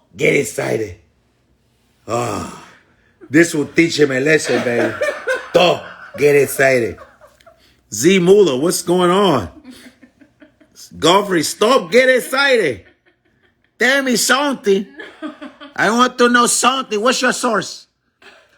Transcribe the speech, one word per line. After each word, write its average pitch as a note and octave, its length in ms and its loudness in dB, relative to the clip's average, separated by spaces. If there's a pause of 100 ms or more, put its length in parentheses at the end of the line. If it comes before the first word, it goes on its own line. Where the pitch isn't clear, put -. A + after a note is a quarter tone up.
(160)
Get - 200 0
excited. B2 640 -6 (1080)
Ah, G#2+ 580 -8 (640)
this E3 260 2
will D3 120 -2
teach E3 320 -2
him C#3 140 2
a B2+ 80 -2
lesson, C#3 420 0
baby. A#2 320 -2 (580)
Don't E3+ 300 2 (340)
get C#3+ 200 2
excited. B2+ 640 0 (920)
Z E3 280 2
Mula, F3+ 360 4
what's E3 260 -2
going F3+ 280 2
on? F3 400 2 (1500)
Godfrey, F#3 440 0
stop G#3+ 480 0
getting B3+ 260 4
excited. A#3+ 680 -2 (960)
Tell C4+ 240 0
me B3+ 140 0
something. G3+ 680 0 (880)
I - 160 0
want B3 280 0
to A#3+ 100 4
know A#3+ 180 2
something. B3 540 -2
What's B3+ 200 0
your B3 120 0
source? - 560 -6 (680)